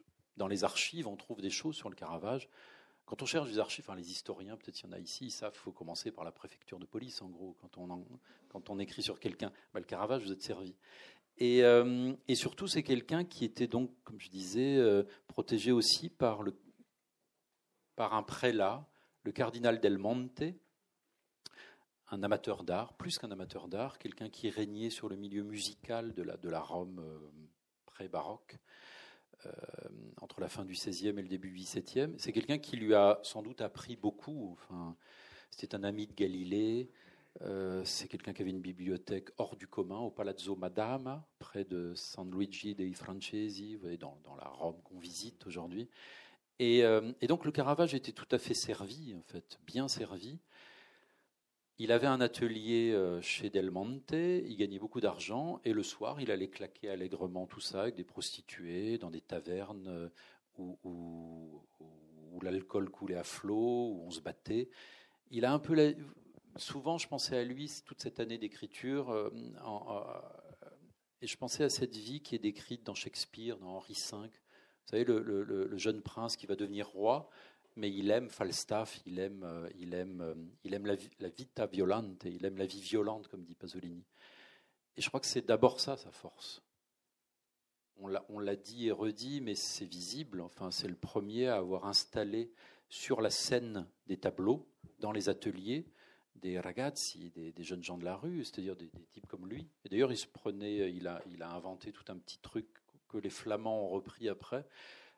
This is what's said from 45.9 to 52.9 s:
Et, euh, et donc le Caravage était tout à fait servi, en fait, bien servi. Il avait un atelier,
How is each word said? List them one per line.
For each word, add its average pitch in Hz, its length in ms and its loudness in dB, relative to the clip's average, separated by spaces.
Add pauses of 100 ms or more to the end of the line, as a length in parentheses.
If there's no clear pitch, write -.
Et, 120 240 10
euh, 110 380 8
et 120 80 0
donc 170 160 4
le 151 80 2
Caravage 147 420 6
était 131 160 -2
tout - 220 -12
à 123 60 6
fait - 160 0
servi, 110 600 -4
en 85 80 -12
fait, - 420 -14
bien 131 220 -2
servi. 110 540 -4 (1400)
Il 113 120 6
avait 120 160 8
un 131 120 6
atelier, 117 720 4